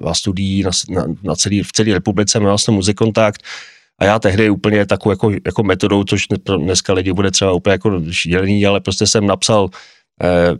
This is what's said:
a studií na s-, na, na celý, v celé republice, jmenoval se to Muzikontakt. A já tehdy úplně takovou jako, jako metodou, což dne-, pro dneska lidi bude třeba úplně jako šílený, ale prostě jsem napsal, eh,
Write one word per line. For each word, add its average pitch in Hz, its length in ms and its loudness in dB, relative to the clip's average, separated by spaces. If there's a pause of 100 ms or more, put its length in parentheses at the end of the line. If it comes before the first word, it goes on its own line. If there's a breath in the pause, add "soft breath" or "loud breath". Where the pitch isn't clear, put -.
a 82 80 -2
studií 98 500 -2
na 92 80 -2
s-, - 180 -4
na, 90 160 -4 (180)
na 80 120 -2
celý, 98 280 0
v - 80 -12
celé 110 220 2
republice, 101 460 0
jmenoval 101 180 2
se - 80 -2
to 120 60 2
Muzikontakt. 104 720 0 (580 loud breath)
A 87 60 4
já 107 140 4
tehdy 107 300 2
úplně 101 360 2
takovou 101 260 0
jako, 104 200 0 (140)
jako 110 180 -2
metodou, 101 400 0
což 98 240 -2
dne-, 101 160 -2
pro 98 140 -2
dneska 90 360 0
lidi 92 200 -2
bude 98 180 0
třeba 95 200 0
úplně 90 200 0
jako 95 300 0 (100)
šílený, 98 540 0
ale 101 140 2
prostě 98 280 -2
jsem 101 200 2
napsal, 95 420 0 (520 loud breath)
eh, 87 380 2